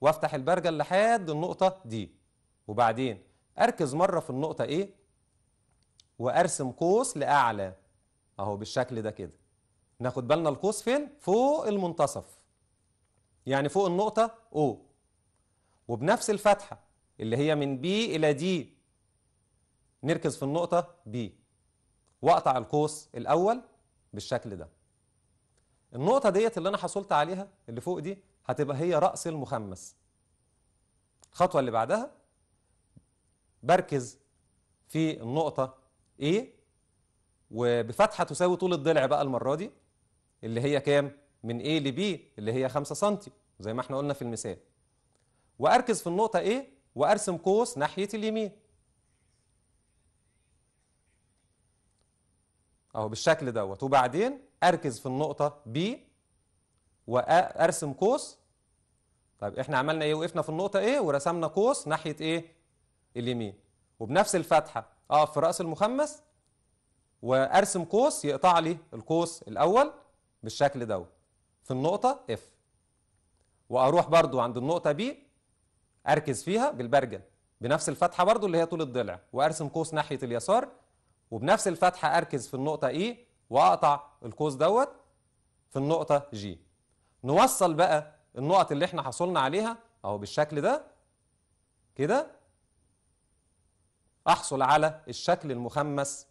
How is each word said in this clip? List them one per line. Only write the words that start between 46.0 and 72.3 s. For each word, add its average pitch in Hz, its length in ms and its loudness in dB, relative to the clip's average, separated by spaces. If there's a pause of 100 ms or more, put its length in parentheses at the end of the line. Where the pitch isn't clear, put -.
في - 60 -8
النقطه 190 320 0 (200)
A 269 40 -8 (320)
وارسم 180 420 2
قوس 208 400 0
ناحيه 185 360 -2
اليمين 214 380 -4 (4000)
اهو 110 140 -2
بالشكل 147 420 0
دوت، 98 320 -4
وبعدين 139 580 2 (220)
اركز 165 360 2
في - 60 -12
النقطه 143 580 -2 (100)
B 135 60 -4 (1300)
وارسم 156 840 2
قوس. 233 440 0 (1000)
طيب 104 200 -8
احنا 131 180 -2
عملنا 156 280 0
ايه؟ 151 80 2
وقفنا 160 280 -4
في 143 80 -6
النقطه 190 300 -2
A 247 220 2
ورسمنا 165 460 0
قوس 214 400 0
ناحيه 151 340 -4
ايه؟ 165 360 -4 (600)
اليمين، 117 420 -6 (400)
وبنفس 160 360 2
الفتحه 156 540 0 (220)
اقف 151 220 4
في 147 60 -4
راس 170 220 0
المخمس 214 640 -2 (1000)
وارسم 135 640 2
قوس 233 420 0
يقطع 165 340 4
لي 160 180 0 (160)
القوس 165 480 -2
الاول 185 520 2 (500)
بالشكل 131 420 -2
دوت 95 240 -4 (540)
في - 80 -8
النقطه 196 600 0